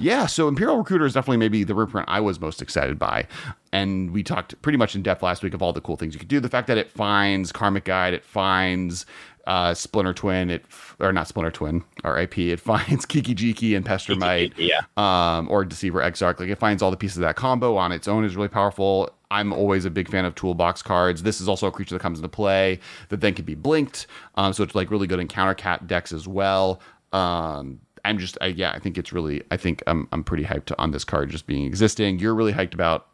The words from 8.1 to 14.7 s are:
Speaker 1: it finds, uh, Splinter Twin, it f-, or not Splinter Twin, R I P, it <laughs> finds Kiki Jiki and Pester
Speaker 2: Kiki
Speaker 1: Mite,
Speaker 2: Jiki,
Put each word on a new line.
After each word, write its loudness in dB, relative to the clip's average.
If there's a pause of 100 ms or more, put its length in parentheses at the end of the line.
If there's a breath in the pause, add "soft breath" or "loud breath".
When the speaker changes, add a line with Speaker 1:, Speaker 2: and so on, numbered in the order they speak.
Speaker 1:
it -4
finds, 0 (400 loud breath)
uh, 2
Splinter -2
Twin, -2
it -4
f-, -20
or 2
not 0
Splinter -2
Twin, -2 (180)
R -2
I 0
P, -2
it 0
<laughs> -
finds 0
Kiki 0
Jiki 2
and -2
Pester -2
Speaker 2:
Kiki 0
Speaker 1:
Mite, 2
Speaker 2:
Jiki, 0